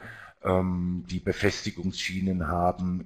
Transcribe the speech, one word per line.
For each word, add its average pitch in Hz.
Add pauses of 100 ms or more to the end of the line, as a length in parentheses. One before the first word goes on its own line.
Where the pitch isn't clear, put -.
(440)
Ähm, 90
die 90
Befestigungsschienen 92
haben 87